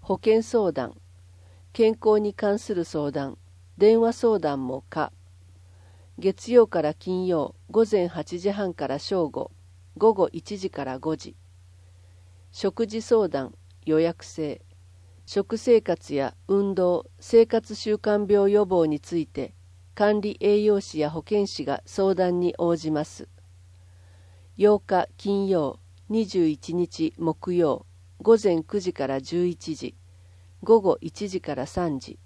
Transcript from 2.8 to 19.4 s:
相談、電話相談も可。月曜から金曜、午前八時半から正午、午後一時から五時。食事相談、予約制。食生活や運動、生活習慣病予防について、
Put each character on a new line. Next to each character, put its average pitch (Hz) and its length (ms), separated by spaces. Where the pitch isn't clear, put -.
相 147 280
談、 139 260
電 220 240
話 226 140
相 220 240
談 143 280
も 131 240
可。 - 220
月 190 340
曜 233 140
か 175 160
ら 151 120
金 185 320
曜、 165 280
午 220 180
前 185 200
八 170 320
時 196 100
半 196 240
か 139 140
ら 139 100
正 175 300
午、 - 240
午 220 180
後 190 180
一 190 260
時 185 100
か 143 160
ら 131 140
五 156 160
時。 - 220
食 202 380
事 220 140
相 220 260
談、 139 260
予 156 160
約 165 240
制。 151 380
食 202 320
生 226 220
活 - 340
や 139 200
運 196 260
動、 175 360
生 226 260
活 226 280
習 214 220
慣 208 360
病 202 180
予 208 140
防 180 220
に 151 120
つ - 180
い 156 100
て、 - 280